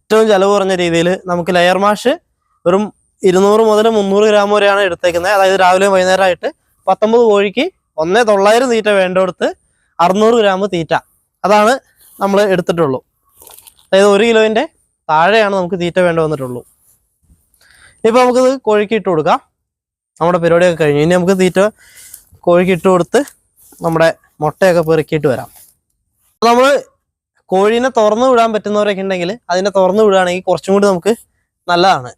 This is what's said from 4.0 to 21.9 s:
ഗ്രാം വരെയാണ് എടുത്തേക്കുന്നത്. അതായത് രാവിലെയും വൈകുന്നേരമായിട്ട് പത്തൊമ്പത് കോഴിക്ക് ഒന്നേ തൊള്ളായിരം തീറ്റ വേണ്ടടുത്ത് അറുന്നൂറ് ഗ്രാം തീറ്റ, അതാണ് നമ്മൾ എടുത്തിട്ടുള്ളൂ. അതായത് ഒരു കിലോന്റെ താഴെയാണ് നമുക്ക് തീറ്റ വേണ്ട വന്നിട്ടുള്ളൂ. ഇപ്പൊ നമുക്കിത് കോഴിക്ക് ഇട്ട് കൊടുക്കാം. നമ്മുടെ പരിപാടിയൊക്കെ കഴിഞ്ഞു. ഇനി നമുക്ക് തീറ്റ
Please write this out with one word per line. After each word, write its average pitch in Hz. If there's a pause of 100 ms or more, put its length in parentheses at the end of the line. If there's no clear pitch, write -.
ഗ്രാം 202
വരെയാണ് 202
എടുത്തേക്കുന്നത്. 175
അതായത് 190
രാവിലെയും 190
വൈകുന്നേരമായിട്ട് 185 (400)
പത്തൊമ്പത് 220
കോഴിക്ക് 202 (360)
ഒന്നേ 185
തൊള്ളായിരം 214
തീറ്റ 214 (120)
വേണ്ടടുത്ത് 185 (560)
അറുന്നൂറ് 214
ഗ്രാം 196 (120)
തീറ്റ, 165 (520)
അതാണ് 208 (500)
നമ്മൾ 196 (140)
എടുത്തിട്ടുള്ളൂ. 165 (880)
അതായത് 196
ഒരു 202
കിലോന്റെ 220 (460)
താഴെയാണ് 196
നമുക്ക് 180
തീറ്റ 175
വേണ്ട 165
വന്നിട്ടുള്ളൂ. 131 (1500)
ഇപ്പൊ 226
നമുക്കിത് 247 (180)
കോഴിക്ക് 208
ഇട്ട് 185
കൊടുക്കാം. 165 (800)
നമ്മുടെ 175
പരിപാടിയൊക്കെ 170
കഴിഞ്ഞു. 147
ഇനി 175
നമുക്ക് 180
തീറ്റ 185 (880)